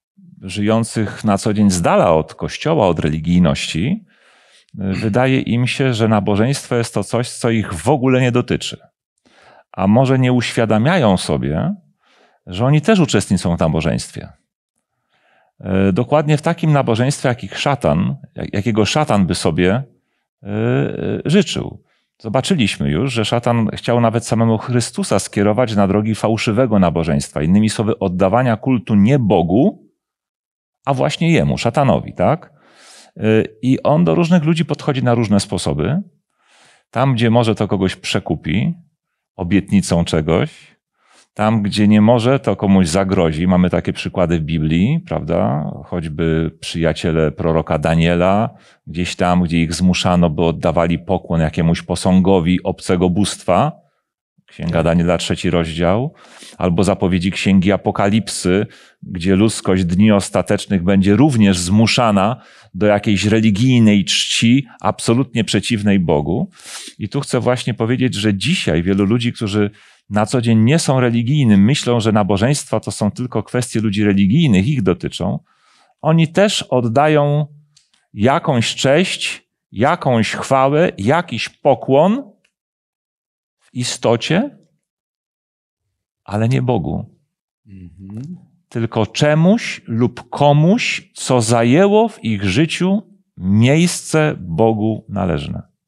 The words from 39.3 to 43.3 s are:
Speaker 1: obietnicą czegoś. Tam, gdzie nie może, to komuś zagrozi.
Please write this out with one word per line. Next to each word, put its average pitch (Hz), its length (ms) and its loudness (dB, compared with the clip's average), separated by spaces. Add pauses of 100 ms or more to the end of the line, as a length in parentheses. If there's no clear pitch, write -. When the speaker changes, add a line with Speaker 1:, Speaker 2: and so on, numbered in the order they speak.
Speaker 1:
obietnicą 92 680 0
czegoś. 85 720 -2 (580)
Tam, 107 280 0
gdzie 101 260 0
nie 107 120 6
może, 120 400 4
to 101 160 -2
komuś 95 320 2
zagrozi. 90 580 0